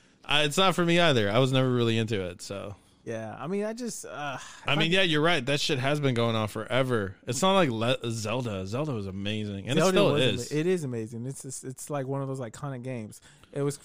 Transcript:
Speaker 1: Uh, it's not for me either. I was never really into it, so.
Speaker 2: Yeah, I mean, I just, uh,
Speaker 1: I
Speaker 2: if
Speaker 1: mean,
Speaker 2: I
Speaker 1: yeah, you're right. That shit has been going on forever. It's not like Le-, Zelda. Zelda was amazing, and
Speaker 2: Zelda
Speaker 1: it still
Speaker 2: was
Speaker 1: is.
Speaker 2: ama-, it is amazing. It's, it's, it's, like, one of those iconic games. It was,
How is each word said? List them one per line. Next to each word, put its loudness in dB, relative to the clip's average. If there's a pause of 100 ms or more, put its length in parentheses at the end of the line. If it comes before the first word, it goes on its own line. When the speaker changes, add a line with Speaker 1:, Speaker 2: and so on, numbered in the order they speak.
(240)
Speaker 1:
Uh, 2
it's -2
not 4
for 2
me 4
either. 4
I 2
was 4
never 4
really 2
into 0
it, -8
so. -10 (300)
Speaker 2:
Yeah, -10
I -10
mean, -4
I -6
just, -10
uh, -8 (280)
Speaker 1:
I 2
Speaker 2:
if 2
Speaker 1:
mean, 2
Speaker 2:
I 4
Speaker 1:
yeah, 4
you're 2
right. 2
That 2
shit 0
has 0
been 2
going 2
on 0
forever. 0 (120)
It's -2
not 4
like 6
Le-, 0 (120)
Zelda. -4
Zelda -4
was -4
amazing, -4
and 2
Speaker 2:
Zelda 6
Speaker 1:
it 2
still 6
Speaker 2:
was 2
Speaker 1:
is. 0
Speaker 2:
ama-, 0
it 0
is 0
amazing. -6
It's, -10
it's, -12
it's, -12
like, -4
one -4
of -6
those -6
iconic -10
games. -10 (320)
It -4
was, -2